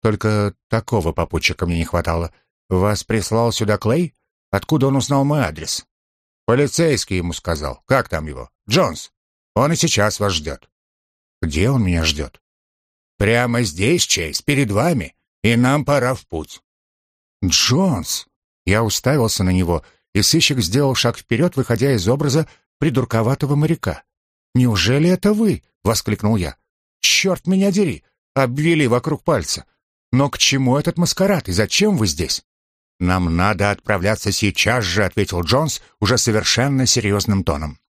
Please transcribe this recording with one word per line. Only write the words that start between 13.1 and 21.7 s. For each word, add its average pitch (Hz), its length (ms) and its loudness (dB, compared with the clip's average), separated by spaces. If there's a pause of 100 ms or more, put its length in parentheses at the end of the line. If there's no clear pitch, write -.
«Прямо 120 460 2
здесь, 98 400 0
Чейз, 78 380 -4
перед 139 300 0
вами. 117 440 -2 (280)
И 117 120 2
нам 131 300 2
пора 127 300 0
в - 120 -18
путь». - 340 -10 (840)
«Джонс!» 135 800 0 (380)
Я 104 180 2
уставился 113 640 0
на 92 60 4
него, 87 340 0 (280)
и 104 80 2
сыщик 151 380 2
сделал 127 360 0
шаг - 220 -2
вперёд, 120 380 0
выходя 131 380 0